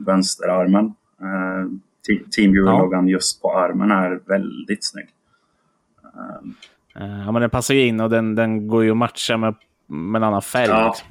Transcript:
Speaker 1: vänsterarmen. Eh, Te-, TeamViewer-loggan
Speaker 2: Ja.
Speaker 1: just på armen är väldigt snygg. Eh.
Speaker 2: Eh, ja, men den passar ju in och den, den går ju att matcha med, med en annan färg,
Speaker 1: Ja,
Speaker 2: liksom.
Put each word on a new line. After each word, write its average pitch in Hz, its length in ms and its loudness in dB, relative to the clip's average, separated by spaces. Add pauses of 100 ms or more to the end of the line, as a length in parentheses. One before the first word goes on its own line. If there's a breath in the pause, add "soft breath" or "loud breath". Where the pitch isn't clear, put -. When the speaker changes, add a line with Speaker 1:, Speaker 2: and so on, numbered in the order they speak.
Speaker 1:
vänsterarmen. 95 800 2 (360)
Eh, 95 480 -6 (380)
Te-, 107 160 0 (180)
TeamViewer-loggan 95 640 4
Speaker 2:
Ja. 92 40 4
Speaker 1:
just - 300 -4
på 90 160 0
armen 92 340 0
är 92 360 0
väldigt 98 580 -4
snygg. 101 220 -14 (960)
Eh. - 1000 -18
Speaker 2:
Eh, 101 220 -10
ja, 107 60 -4
men 117 100 0
den 120 80 2
passar 127 240 0
ju 135 140 4
in 113 120 0
och 113 100 0
den, 113 260 0
den 110 320 0
går 113 160 2
ju 110 80 4
att 110 60 2
matcha 117 400 -2
med, 110 180 -2 (320)
med 90 320 -4
en 110 40 2
annan 104 180 2
färg, 123 280 0
Speaker 1:
Ja, 110 180 2
Speaker 2:
liksom. - 240 -6